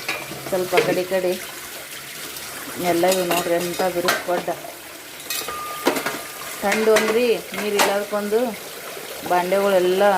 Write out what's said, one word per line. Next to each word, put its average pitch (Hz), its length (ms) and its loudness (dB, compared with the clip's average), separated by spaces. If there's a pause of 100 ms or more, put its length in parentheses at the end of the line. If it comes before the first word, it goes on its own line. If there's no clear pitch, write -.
(500)
ಸ್ವಲ್ಪ 180 260 0
ಕಡಿ 180 300 4
ಕಡಿ 185 360 0 (1500)
ಎಲ್ಲ 170 180 4
ಇವು 185 200 4
ನೋಡ್ರಿ, 175 280 0
ಎಂಥ 175 280 0
ಬಿರುಕು 175 460 0
ಪಡ್ಡ. 175 220 -2 (2000)
ಥಂಡು 220 340 4
ಅಂದ್ರಿ, 220 400 4
ನೀರು 202 400 -4
ಇಲ್ಲದಕ್ಕೊಂದು 202 640 2 (880)
ಬಾಂಡೆಗಳೆಲ್ಲ 185 760 4 (140)